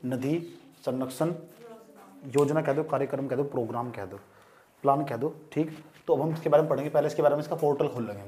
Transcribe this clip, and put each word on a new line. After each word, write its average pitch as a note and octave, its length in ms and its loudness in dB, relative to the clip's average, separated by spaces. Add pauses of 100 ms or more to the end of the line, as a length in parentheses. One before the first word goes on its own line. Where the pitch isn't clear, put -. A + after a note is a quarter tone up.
नदी C3+ 540 -2 (260)
संरक्षण C3 480 -2 (920)
योजना C#3+ 360 2
कह C#3+ 120 0
दो, D3+ 100 0
कार्यक्रम C#3 440 -2
कह B2+ 80 -2
दो, C#3 80 0
program A#2+ 480 -4
कह G2+ 140 -10
दो, G2 120 -14 (640)
plan C#3 220 4
कह A#2+ 140 -4
दो, D3 180 -4 (160)
ठीक। D#3 320 -2 (240)
तो D#3+ 80 4
अब C3+ 60 0
हम D#3+ 120 0
इसके D#3+ 160 -2
बारे D3 120 8
में D#3 80 0
पढ़ेंगे, C#3 200 0
पहले D3 180 2
इसके - 140 0
बारे C#3+ 140 6
में D3+ 60 -2
इसका D#3 140 -4
portal D3 320 2
खोल A#2+ 200 -4
लेंगे। G2+ 200 -10